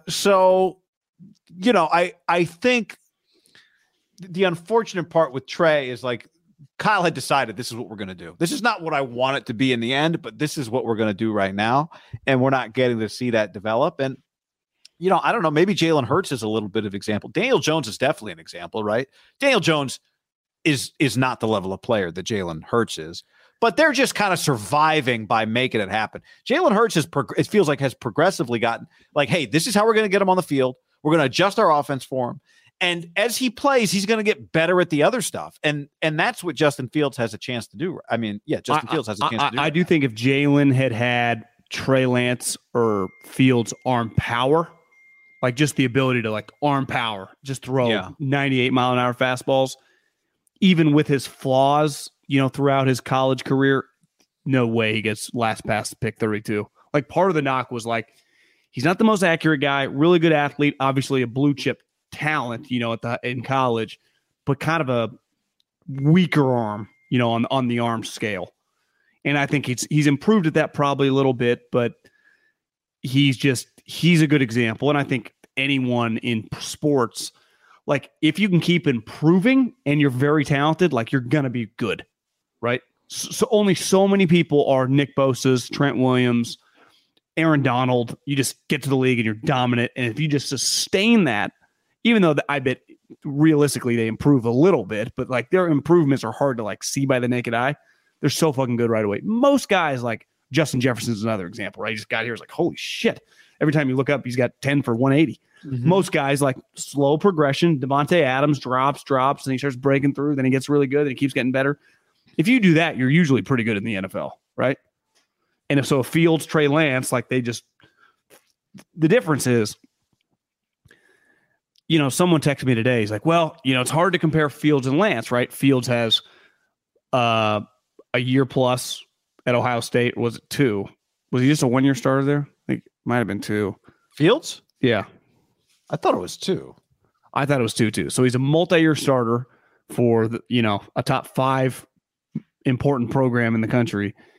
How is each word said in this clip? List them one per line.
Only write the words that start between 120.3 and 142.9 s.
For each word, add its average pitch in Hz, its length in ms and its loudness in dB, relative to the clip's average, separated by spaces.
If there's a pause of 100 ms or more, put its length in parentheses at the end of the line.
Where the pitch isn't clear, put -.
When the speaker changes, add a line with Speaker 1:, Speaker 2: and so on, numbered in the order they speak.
Speaker 2:
you 160 100 2
know, 143 120 2
someone 175 300 2
texted 139 240 -2
me 127 100 2
today. 117 260 2
He's 104 100 -2
like, 107 140 -6
Well, 165 400 2
you 131 100 2
know, 127 60 2
it's 123 100 -4
hard 175 220 2
to 180 60 0
compare 156 320 0
Fields 143 360 0
and 135 120 0
Lance, 170 320 0
right? 123 220 0
Fields 131 360 2
has, 117 320 0 (920)
uh, 113 480 0 (540)
a 123 40 0
year 127 280 2
plus 127 580 -2 (420)
at 123 80 2
Ohio 120 260 0
State. 120 360 0
Was 117 200 -4
it - 140 -20
two? 104 360 0 (440)
Was 127 120 0
he 135 60 4
just 151 140 2
a 139 40 2
one-year 131 280 2
starter 135 300 0
there? 143 260 -2
I - 220 -10
think 123 140 -8
it - 60 -20 (120)
might 120 140 -2
have 113 80 -2
been 101 140 -6
two. 104 360 -4 (380)
Speaker 1:
Fields? 214 480 0 (180)
Speaker 2:
Yeah. 113 240 2 (880)
Speaker 1:
I 147 60 -4
thought 339 180 0
it - 60 -4
was - 180 -10
two. 67 360 -6 (600)
Speaker 2:
I 135 100 0
thought 139 160 0
it - 20 0
was 113 120 -2
two, 110 160 0
too. 78 180 -4
So 127 140 0
he's 123 120 2
a 127 40 -2
multi-year 160 560 2
starter 123 520 0 (440)
for, 117 380 2
the, 113 200 -8
you 120 140 0
know, 104 200 0 (140)
a 135 60 -2
top - 320 -4
five 131 520 -2 (800)
important 127 460 0